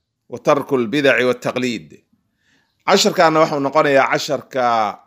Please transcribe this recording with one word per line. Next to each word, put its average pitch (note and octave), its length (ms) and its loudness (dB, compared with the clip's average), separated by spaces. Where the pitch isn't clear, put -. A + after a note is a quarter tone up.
wa A#2 80 -14
tarku C#3+ 400 0
lbidaci B2 460 0
wataqliid. B2 640 -4
Casharkaana E3+ 540 2
waxau D#3 200 0
noqonayaa C#3 520 2
casharka A#2+ 960 -4